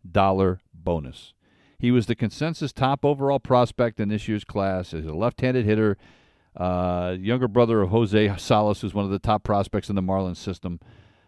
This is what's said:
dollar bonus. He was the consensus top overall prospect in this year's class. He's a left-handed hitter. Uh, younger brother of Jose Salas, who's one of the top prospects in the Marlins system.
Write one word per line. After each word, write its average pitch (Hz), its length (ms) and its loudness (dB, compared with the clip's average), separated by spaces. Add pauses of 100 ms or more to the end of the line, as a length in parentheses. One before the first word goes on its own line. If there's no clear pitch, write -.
dollar 95 520 2 (120)
bonus. 82 600 -6 (420)
He 120 140 2
was 123 160 4
the 120 80 0
consensus 151 560 -4
top 139 340 -2
overall 139 340 2
prospect 123 600 2
in 104 100 -2
this 104 180 -4
year's 107 160 -2
class. 95 460 -4
He's 78 160 -8
a 78 80 -8
left-handed 123 520 0
hitter. 107 300 2 (600)
Uh, 90 600 -2
younger 120 300 -2
brother 113 340 4
of 92 80 2
Jose 107 480 2
Salas, 107 440 2
who's 95 120 -6
one 101 120 -2
of 95 60 -4
the 98 80 -2
top 110 240 0
prospects 101 440 -2
in 101 80 -4
the 95 60 0
Marlins 92 360 -2
system. 90 420 -10 (480)